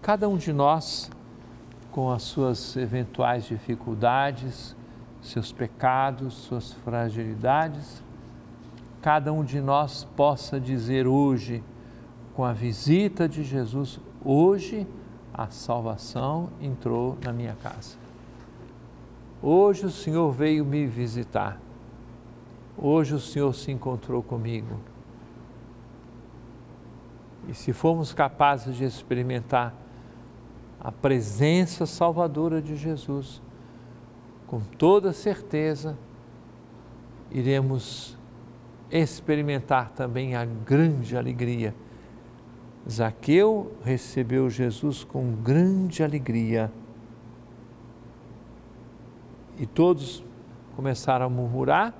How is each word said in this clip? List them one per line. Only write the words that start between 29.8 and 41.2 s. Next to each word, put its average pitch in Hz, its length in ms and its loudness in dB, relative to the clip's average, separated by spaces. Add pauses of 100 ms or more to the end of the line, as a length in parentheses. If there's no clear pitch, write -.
a - 120 -8
presença 143 960 2
salvadora 160 760 0
de 151 140 -6
Jesus, 139 680 -6 (1040)
com 120 140 -6
toda 185 520 4
certeza 156 840 -2 (1300)
iremos 131 840 0 (760)
experimentar 147 1000 2
também 127 460 -2
a 120 80 0
grande 123 720 2
alegria. 120 580 -2 (1160)